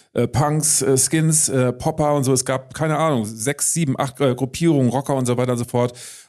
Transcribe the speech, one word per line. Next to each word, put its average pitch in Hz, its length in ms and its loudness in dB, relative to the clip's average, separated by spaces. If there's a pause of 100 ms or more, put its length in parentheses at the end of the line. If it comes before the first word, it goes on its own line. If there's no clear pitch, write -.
(120)
äh, 120 140 0
Punks, 147 560 0
äh, 135 160 2
Skins, 156 500 2
äh, 127 240 2
Popper 151 420 0
und 143 100 0
so. 131 100 2
Es 127 100 0
gab, 131 300 -4
keine 156 240 0
Ahnung, 147 260 2
sechs, 110 480 -4
sieben, 151 260 0
acht, 135 220 -4
äh, 131 140 2
Gruppierungen, 135 560 2
Rocker 139 240 -2
und 131 100 0
so 120 140 0
weiter 123 140 2
und 117 60 -2
so 120 60 -2
fort. 123 340 -2 (300)